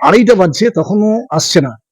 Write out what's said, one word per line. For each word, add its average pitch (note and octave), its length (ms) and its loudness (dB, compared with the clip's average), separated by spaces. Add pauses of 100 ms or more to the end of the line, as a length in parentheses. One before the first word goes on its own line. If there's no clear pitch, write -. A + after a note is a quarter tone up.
আড়াইটা G#3+ 340 4
বাজছে F#3+ 340 0
তখনও G#3+ 640 -2
আসছে - 300 0
না। C3+ 80 -4 (220)